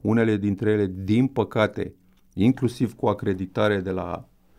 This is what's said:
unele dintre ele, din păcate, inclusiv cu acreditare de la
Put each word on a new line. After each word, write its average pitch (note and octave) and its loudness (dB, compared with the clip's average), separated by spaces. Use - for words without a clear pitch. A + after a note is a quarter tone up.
unele A2 2
dintre G2+ 0
ele, G#2 0
din G#2 2
păcate, G#2+ -2
inclusiv B2 0
cu - -2
acreditare G2+ -2
de F#2 -6
la F2 -6